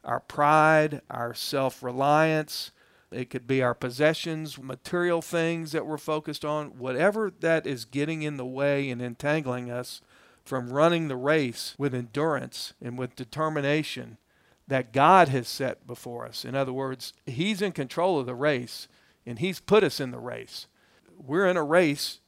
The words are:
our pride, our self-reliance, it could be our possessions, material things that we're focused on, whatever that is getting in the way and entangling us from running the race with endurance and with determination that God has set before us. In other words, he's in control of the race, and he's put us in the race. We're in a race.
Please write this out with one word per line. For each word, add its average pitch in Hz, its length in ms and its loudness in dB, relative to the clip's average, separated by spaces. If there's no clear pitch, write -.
our 123 180 -2
pride, 151 880 4
our 120 260 -6
self-reliance, 143 1400 0
it 123 200 -8
could 123 160 -8
be 131 160 2
our 123 120 2
possessions, 151 840 0
material 170 640 -2
things 165 500 -2
that 151 140 -2
we're 151 120 -6
focused 156 460 -4
on, 151 340 -4
whatever 180 640 0
that 165 260 2
is 123 180 -6
getting 151 380 -4
in 151 140 -4
the 131 80 -8
way 139 460 0
and 120 100 -6
entangling 123 680 -4
us 123 320 -10
from 123 260 -6
running 160 380 4
the 135 80 -4
race 135 600 0
with 139 160 0
endurance 127 880 -4
and 123 160 -8
with 127 180 -6
determination 143 1000 -4
that 127 260 -2
God 160 360 8
has 131 200 -2
set - 380 -6
before 120 400 -12
us. 117 180 -14
In 123 100 -8
other 135 180 -2
words, 131 420 -8
he's 175 380 -2
in 196 100 0
control 165 480 0
of 123 60 -6
the 123 80 -6
race, 123 540 -2
and 120 140 -10
he's 175 220 -4
put 208 220 6
us 156 180 0
in 131 100 -4
the 123 80 -14
race. 120 480 -12
We're 156 300 0
in 185 100 4
a 160 80 0
race. 151 640 2